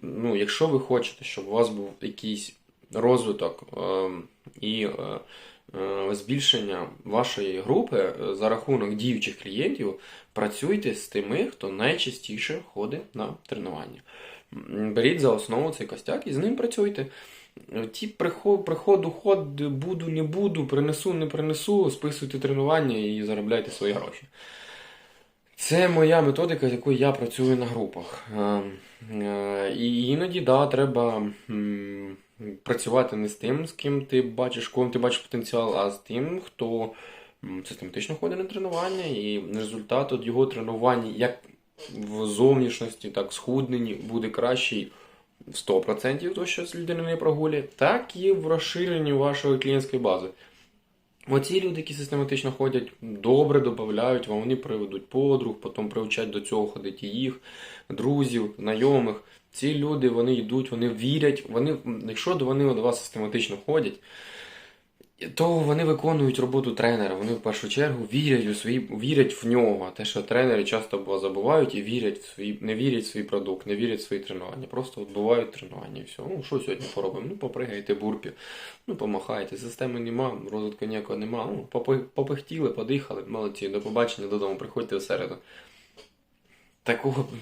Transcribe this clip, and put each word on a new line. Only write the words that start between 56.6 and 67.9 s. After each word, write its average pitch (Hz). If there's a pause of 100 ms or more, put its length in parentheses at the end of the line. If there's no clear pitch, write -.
ходити 98
їх, 127 (500)
друзів, 120
знайомих. 110 (300)
Ці 147
люди, 143
вони 120
йдуть, 123
вони 120
вірять, 139
вони, 131 (320)
якщо 143
до, 143
вони 135
до 110
вас 117
систематично 107 (100)
ходять, 156 (1300)
то 165
вони 160
виконують 151
роботу 127
тренера, 107
вони 107
в 110
першу 107
чергу 131